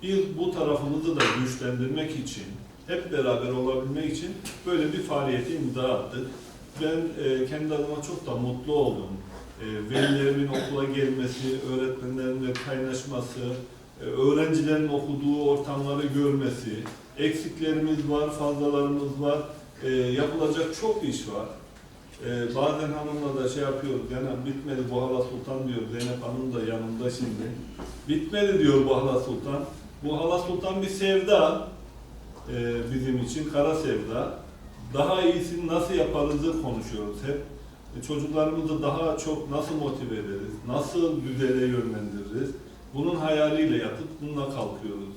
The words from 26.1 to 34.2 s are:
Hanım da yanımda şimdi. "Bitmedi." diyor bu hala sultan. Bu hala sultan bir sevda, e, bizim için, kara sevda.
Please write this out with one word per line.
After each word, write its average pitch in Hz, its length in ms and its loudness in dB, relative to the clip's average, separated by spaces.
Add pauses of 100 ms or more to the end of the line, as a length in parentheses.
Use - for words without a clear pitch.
Hanım 127 320 -4
da 117 40 0 (140)
yanımda 113 380 -2
şimdi. 113 400 -2 (560)
"Bitmedi." 196 520 4
diyor 139 260 8
bu 135 120 6
hala 131 220 4
sultan. - 460 -4 (380)
Bu 151 140 0
hala 170 220 2
sultan 185 420 -2
bir 196 80 0
sevda, 196 760 4 (880)
e, - 0 - (400)
bizim 131 300 0
için, 151 260 -2
kara 147 260 4
sevda. 113 640 -2 (540)